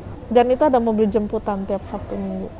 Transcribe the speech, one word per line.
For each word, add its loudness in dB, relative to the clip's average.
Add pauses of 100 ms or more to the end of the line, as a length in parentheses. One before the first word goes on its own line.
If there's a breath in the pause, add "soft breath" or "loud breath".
(320)
Dan 6
itu 4
ada 4
mobil 2
jemputan -2
tiap -4
Sabtu -8
Minggu. -6 (120)